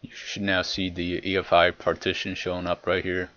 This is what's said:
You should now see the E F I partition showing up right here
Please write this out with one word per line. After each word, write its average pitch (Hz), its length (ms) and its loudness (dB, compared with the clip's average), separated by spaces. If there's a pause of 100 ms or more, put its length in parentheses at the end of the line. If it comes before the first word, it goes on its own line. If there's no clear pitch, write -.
You - 60 -18
should - 260 -8
now 95 220 2
see 92 260 -2
the 87 340 -4
E 95 140 0
F 92 160 0
I 87 160 8
partition 90 640 -2
showing 90 320 -4
up 87 220 -2
right 90 160 2
here 90 340 -2